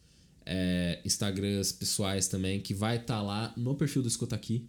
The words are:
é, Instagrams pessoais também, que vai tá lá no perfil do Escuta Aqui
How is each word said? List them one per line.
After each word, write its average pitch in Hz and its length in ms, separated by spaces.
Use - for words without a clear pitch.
é, 90 600
Instagrams 98 680
pessoais 98 560
também, 95 320
que 101 140
vai 110 280
tá 113 200
lá 104 340
no 123 180
perfil 143 280
do 117 60
Escuta 117 260
Aqui - 340